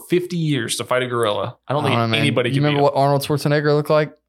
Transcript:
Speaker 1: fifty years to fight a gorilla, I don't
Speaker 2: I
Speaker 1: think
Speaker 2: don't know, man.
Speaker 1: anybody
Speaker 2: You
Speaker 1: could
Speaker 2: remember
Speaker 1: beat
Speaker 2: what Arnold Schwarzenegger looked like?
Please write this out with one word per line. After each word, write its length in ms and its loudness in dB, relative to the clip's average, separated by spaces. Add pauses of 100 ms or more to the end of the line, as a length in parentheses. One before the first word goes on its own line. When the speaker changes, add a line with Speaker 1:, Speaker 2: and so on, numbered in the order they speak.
Speaker 1:
fifty 300 -2
years 400 -2
to 60 -6
fight 200 0
a 40 -6
gorilla, 500 -2 (100)
I 60 -4
don't 100 -2
Speaker 2:
I 60 0
Speaker 1:
think 100 0
Speaker 2:
don't 40 2
know, 40 0
man. 140 0
Speaker 1:
anybody 280 0
Speaker 2:
You 60 -2
Speaker 1:
could 80 2
Speaker 2:
remember 160 0
Speaker 1:
beat 60 4
Speaker 2:
what 100 2
Arnold 260 2
Schwarzenegger 540 0
looked 160 0
like? 260 0 (120)